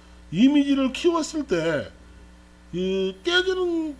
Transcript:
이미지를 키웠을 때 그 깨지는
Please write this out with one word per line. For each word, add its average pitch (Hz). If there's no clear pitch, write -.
이미지를 269
키웠을 320
때 156
그 190
깨지는 349